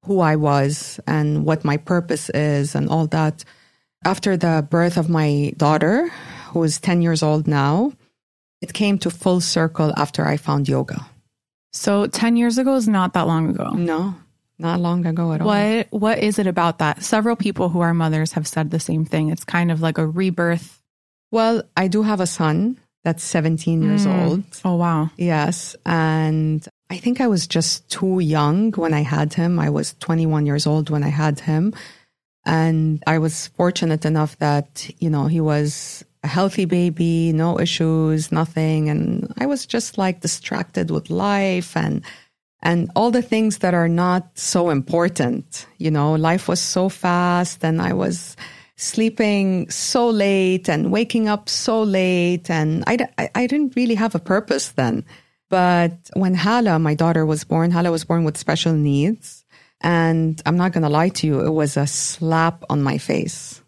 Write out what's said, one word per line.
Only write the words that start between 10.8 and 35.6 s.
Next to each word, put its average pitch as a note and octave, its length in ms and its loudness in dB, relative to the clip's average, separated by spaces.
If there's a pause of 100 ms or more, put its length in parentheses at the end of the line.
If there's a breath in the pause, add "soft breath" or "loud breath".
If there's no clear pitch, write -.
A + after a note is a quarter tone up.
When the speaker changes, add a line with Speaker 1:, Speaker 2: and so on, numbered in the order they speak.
Speaker 2:
So G3+ 340 0
ten A#3 300 0
years A#3 220 2
ago C4 160 2
is A#3+ 120 2
not F#3+ 280 0
that F3 120 0
long D#3+ 220 2
ago. - 220 -4
Speaker 1:
No, F3 440 -2 (440)
not E3+ 220 -2
long F3 260 0
ago E3 260 -2
at D#3 80 -2
all. E3 60 0
Speaker 2:
What, G#3+ 440 2
what G#3+ 280 0
is G#3+ 200 0
it G3+ 80 0
about E3+ 340 0
that? D3+ 220 0
Several A3+ 320 0
people F#3+ 360 -2
who F3 100 0
are E3+ 140 2
mothers D#3+ 380 0
have D#3 140 -4
said D#3 240 -4
the E3 80 -2
same D#3+ 280 -2
thing. D#3 240 0
It's E3 140 -6
kind F3 280 0
of D#3+ 80 0
like D#3+ 160 0
a D#3+ 100 0
rebirth. E3+ 760 -2 (480)
Speaker 1:
Well, A3+ 320 2 (160)
I F#3+ 100 0
do G#3 140 0
have G#3 180 0
a F3+ 60 0
son E3+ 520 0 (260)
that's E3 200 -2
seventeen D#3+ 580 0
years G3+ 240 2
Speaker 2:
Mm. F3+ 220 2
Speaker 1:
old. F3+ 160 0 (220)
Speaker 2:
Oh, F3+ 100 2
wow. E3 400 0
Speaker 1:
Yes. E3 680 0
And D#3 840 0 (240)
I F3+ 80 -12
think B3 220 -2
I C4 60 2
was F3+ 200 0
just - 440 -2
too F#3 300 0
young D#3 520 2
when E3 220 0
I D3 60 2
had D3 340 -2
him. E3+ 240 2
I D3+ 120 0
was D3 240 -2
twenty-one D#3+ 520 0
years D3 200 0
old D3+ 240 0
when D3 120 0
I D3 60 0
had D3+ 320 0
him. E3 340 0 (720 loud breath)
And D#3+ 600 2
I D#3+ 120 2
was D#3+ 300 -2
fortunate F3 560 0
enough D3+ 340 0
that, D3 500 -2 (100)
you E3 120 -2
know, C#3+ 160 2
he E3 140 2
was D3 640 -2 (180)